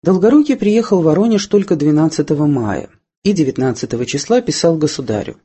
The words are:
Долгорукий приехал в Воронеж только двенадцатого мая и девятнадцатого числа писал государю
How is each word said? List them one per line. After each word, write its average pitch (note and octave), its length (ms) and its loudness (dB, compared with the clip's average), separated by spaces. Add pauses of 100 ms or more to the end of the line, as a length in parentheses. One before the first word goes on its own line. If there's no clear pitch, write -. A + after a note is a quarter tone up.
Долгорукий A#3+ 540 2
приехал G#3 460 0
в - 20 0
Воронеж G3+ 420 2
только G3 300 0
двенадцатого D3+ 680 0
мая A2+ 420 -2 (340)
и G3 120 0
девятнадцатого B2+ 720 -2
числа A3+ 340 -2
писал E3 380 0
государю C3 680 -4